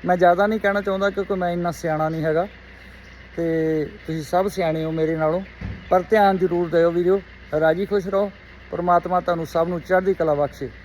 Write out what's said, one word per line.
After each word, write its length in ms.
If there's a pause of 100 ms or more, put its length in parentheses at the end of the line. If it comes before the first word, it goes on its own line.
ਮੈਂ 120
ਜ਼ਿਆਦਾ 300
ਨਹੀਂ 120
ਕਹਿਣਾ 220
ਚਾਹੁੰਦਾ 280
ਕਿਉਂਕਿ 260
ਮੈਂ 160
ਇੰਨਾ 200
ਸਿਆਣਾ 380
ਨਹੀਂ 140
ਹੈਗਾ 240 (880)
ਤੇ 500 (200)
ਤੁਸੀਂ 180
ਸਭ 240
ਸਿਆਣੇ 380
ਹੋ 60
ਮੇਰੇ 240
ਨਾਲੋਂ, 260 (480)
ਪਰ 200
ਧਿਆਨ 280
ਜ਼ਰੂਰ 320
ਦਿਓ 220
ਵੀਡੀਓ। 300 (380)
ਰਾਜੀ 260
ਖੁਸ਼ 220
ਰਹੋ, 240 (400)
ਪਰਮਾਤਮਾ 480
ਤੁਹਾਨੂੰ 280
ਸਭ 200
ਨੂੰ 140
ਚੜ੍ਹਦੀ 320
ਕਲਾ 200
ਬਖਸ਼ੇ। 360 (160)